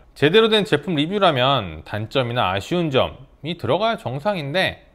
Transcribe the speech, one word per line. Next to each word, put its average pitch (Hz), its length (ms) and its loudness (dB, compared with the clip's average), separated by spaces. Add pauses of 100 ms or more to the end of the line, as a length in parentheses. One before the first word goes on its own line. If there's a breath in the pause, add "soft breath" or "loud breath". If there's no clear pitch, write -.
(120)
제대로 208 380 4
된 208 160 2
제품 165 300 0
리뷰라면 139 880 0
단점이나 117 680 -2
아쉬운 156 400 -2
점이 131 680 -2
들어가야 185 400 0
정상인데 143 880 -4 (100)